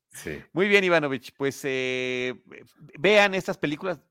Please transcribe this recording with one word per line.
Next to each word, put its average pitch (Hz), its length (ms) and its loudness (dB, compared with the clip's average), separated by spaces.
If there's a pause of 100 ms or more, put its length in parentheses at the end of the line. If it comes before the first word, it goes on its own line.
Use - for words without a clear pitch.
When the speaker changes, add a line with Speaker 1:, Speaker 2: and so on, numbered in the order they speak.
(100)
Speaker 1:
Sí. - 320 -12 (100)
Speaker 2:
Muy 185 140 2
bien, 202 160 6
Ivanovich, 151 540 0
pues, 139 280 -4
eh, 127 800 -4 (560)
vean 202 360 4
estas 190 240 -4
películas, 156 420 -6 (100)